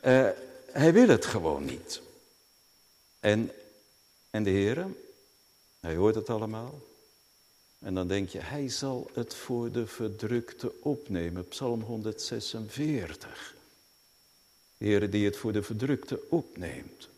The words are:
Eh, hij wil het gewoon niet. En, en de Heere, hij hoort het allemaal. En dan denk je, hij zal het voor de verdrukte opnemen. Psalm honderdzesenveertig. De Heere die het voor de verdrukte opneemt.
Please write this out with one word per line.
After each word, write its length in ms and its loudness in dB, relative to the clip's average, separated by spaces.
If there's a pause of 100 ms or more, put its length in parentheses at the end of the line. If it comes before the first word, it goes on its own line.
Eh, 280 8 (440)
hij 200 8
wil 160 10
het 180 6
gewoon 380 0
niet. 360 -8 (1200)
En, 300 4 (800)
en 120 -2
de 80 2
Heere, 360 2 (960)
hij 160 -4
hoort 180 4
het 160 -4
allemaal. 500 -6 (960)
En 160 -6
dan 140 0
denk 200 0
je, 100 -10
hij 300 -6
zal 440 -6
het 220 -6
voor 360 -4
de 160 -2
verdrukte 920 -4
opnemen. 680 -4
Psalm 340 -4
honderdzesenveertig. 1700 -6 (1200)
De 80 -2
Heere 220 4
die 160 2
het 120 2
voor 160 -4
de 100 0
verdrukte 640 -2
opneemt. 880 -6